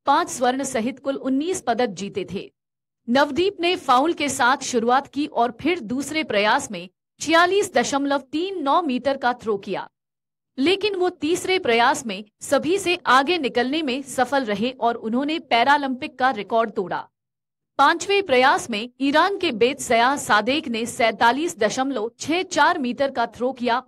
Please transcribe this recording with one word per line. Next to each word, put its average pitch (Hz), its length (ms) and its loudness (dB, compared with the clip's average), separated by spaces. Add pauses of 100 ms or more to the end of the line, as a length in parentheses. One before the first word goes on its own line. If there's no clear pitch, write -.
पांच 302 240 2
स्वर्ण 269 340 -2
सहित 262 360 -4
कुल 277 160 -4
उन्नीस 294 460 -2
पदक 240 260 0
जीते 196 460 -8
थे। - 180 -10 (580)
नवदीप 294 500 2
ने 349 160 2
फाउल 302 380 2
के 285 160 -4
साथ 254 280 2
शुरुआत 254 500 0
की 294 180 -6
और 233 360 -2
फिर 349 180 0
दूसरे 277 440 -4
प्रयास 214 480 0
में 180 180 -12 (320)
छियालीस 349 520 2
दशमलव 277 460 0
तीन 339 440 -6
नौ 285 180 2
मीटर 269 360 -2
का 247 160 0
थ्रो 220 240 -4
किया, 180 320 -8 (680)
लेकिन 392 380 0
वो 359 140 0
तीसरे 359 500 -2
प्रयास 262 460 2
में 208 180 -8 (180)
सभी 285 360 0
से 349 280 -2
आगे 269 320 4
निकलने 254 440 -2
में 269 200 -4
सफल 254 440 -2
रहे 214 260 -2
और 233 240 -2
उन्होंने 262 440 -4
पैरालंपिक 277 800 0
का 254 120 2
रिकॉर्ड 220 400 -2
तोड़ा। 165 360 -6 (720)
पांचवें 349 440 2
प्रयास 285 460 4
में 226 200 -6 (120)
ईरान 320 360 2
के 339 140 -2
बेत 247 280 0
सयाह 247 360 2
सादेक 254 520 0
ने 226 180 -4
सैंतालीस 240 720 0
दशमलव 233 600 -2
छह 339 240 -2
चार 349 340 2
मीटर 269 340 -2
का 247 140 -2
थ्रो 247 260 -4
किया 240 260 -2 (100)